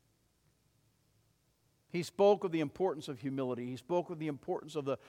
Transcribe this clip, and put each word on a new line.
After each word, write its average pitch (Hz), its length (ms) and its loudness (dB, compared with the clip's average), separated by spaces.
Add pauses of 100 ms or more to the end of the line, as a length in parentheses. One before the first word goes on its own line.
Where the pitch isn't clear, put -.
(1900)
He 175 140 -2
spoke 202 400 6
of 185 80 -2
the 165 80 0
importance 151 480 0
of 135 140 -8
humility. 131 440 -2
He 127 120 -6
spoke 175 340 -2
of 165 80 -8
the 156 80 -6
importance 151 480 -6
of 147 100 -4
the 135 140 -2 (100)